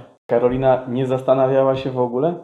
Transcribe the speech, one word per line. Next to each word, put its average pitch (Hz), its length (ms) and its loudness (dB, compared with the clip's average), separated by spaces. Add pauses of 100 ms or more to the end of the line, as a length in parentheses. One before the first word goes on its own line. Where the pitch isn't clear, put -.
(260)
Karolina 127 640 2
nie 127 180 -2
zastanawiała 131 680 2
się 131 160 -6
w 127 80 -4
ogóle 127 440 -2